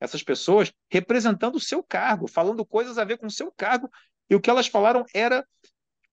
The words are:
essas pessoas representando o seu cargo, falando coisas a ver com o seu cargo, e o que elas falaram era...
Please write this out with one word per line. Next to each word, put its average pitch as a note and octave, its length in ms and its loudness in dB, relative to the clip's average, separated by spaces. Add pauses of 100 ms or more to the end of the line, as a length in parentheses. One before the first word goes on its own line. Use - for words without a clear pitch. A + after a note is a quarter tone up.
essas - 240 -8
pessoas F3 480 2 (180)
representando A3+ 680 0
o C#4+ 40 -2
seu - 240 -6
cargo, A#3 420 -2
falando G#3 400 -2
coisas A#3 320 -2
a A3 60 0
ver G#3+ 120 -6
com A3+ 100 -14
o G#3+ 40 -8
seu E4 220 -10
cargo, B3 360 -2 (400)
e - 60 4
o G3 60 6
que A3 100 2
elas B3 160 4
falaram A#3+ 380 2 (100)
era... A#3+ 320 0 (680)